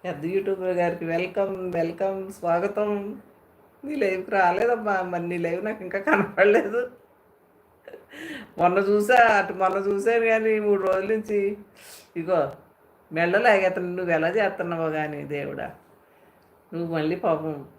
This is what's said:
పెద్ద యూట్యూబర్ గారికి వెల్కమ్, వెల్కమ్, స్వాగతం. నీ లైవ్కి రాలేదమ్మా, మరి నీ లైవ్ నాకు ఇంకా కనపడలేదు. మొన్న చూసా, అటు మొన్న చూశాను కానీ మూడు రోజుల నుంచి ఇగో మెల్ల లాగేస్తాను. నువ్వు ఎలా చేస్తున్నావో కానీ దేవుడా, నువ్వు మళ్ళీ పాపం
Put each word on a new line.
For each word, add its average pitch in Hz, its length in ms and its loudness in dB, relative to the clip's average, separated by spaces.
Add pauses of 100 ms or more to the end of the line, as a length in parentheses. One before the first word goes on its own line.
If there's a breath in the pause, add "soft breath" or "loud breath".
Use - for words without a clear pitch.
పెద్ద 151 200 -6
యూట్యూబర్ 190 440 -2
గారికి 170 360 0
వెల్కమ్, 185 680 -2
వెల్కమ్, 190 600 -2
స్వాగతం. 202 880 -2 (640)
నీ 294 100 -6
లైవ్కి 190 360 -2
రాలేదమ్మా, 202 720 2
మరి 175 260 -4
నీ 175 100 -4
లైవ్ 170 280 -2
నాకు 214 180 -6
ఇంకా 185 160 -4
కనపడలేదు. 208 920 2 (1700 loud breath)
మొన్న 180 200 2
చూసా, 208 600 4
అటు 185 160 -2
మొన్న 185 240 0
చూశాను 202 480 0
కానీ 220 340 2
మూడు 202 280 2
రోజుల 190 280 0
నుంచి 208 420 -2 (600 loud breath)
ఇగో 165 340 0 (600)
మెల్ల 170 260 2
లాగేస్తాను. 185 580 2
నువ్వు 175 180 -2
ఎలా 160 160 2
చేస్తున్నావో 175 600 -2
కానీ 151 340 -4
దేవుడా, 143 480 -8 (1040 soft breath)
నువ్వు 165 220 -6
మళ్ళీ 156 200 0
పాపం 156 520 -2 (120)